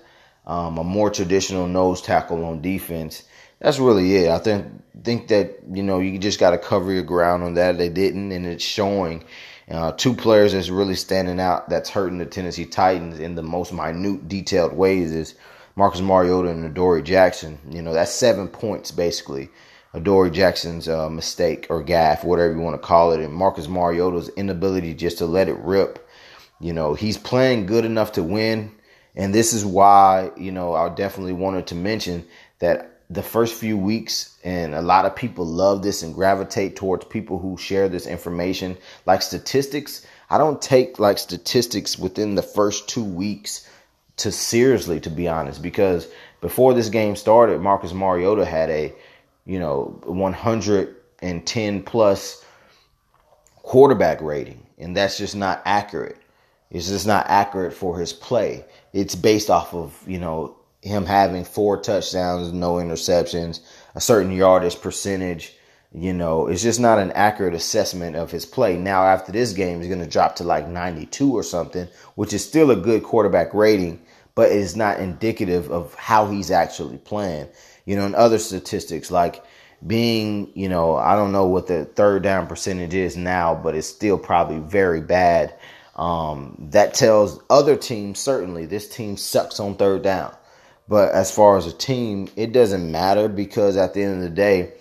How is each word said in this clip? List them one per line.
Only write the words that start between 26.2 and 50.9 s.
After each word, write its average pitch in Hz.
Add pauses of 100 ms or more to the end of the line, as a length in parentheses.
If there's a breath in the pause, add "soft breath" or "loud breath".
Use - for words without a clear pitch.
You 85
know, 78
he's 107
playing 127
good 113
enough 110
to 95
win, 107 (420 soft breath)
and 98
this 113
is 107
why, 95
you 95
know, 90
I 82
definitely 95
wanted 92
to 90
mention 90 (340 soft breath)
that - (160)
the 92
first 117
few 110
weeks, 98
and 85
a 78
lot 90
of 98
people 90
love 92
this 101
and 80
gravitate 95
towards 95
people 95
who 92
share 98
this 90
information. 90 (280 loud breath)
Like 92
statistics, - (240 soft breath)
I 95
don't 143
take, -
like, 101
statistics -
within 98
the 90
first 101
two 120
weeks 98 (480 soft breath)
to 104
seriously, 104
to -
be 82
honest, 73
because 87 (340 loud breath)
before 127
this 117
game 104
started, 107
Marcus 98
Mariota 95
had 80
a, 76 (520 soft breath)
you 92
know, 71
one 92
hundred 104 (260)